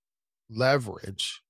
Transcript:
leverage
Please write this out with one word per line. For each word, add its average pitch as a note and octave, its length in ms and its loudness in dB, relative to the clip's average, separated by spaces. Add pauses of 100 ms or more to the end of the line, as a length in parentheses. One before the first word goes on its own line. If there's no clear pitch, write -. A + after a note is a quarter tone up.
(480)
leverage A2+ 1000 0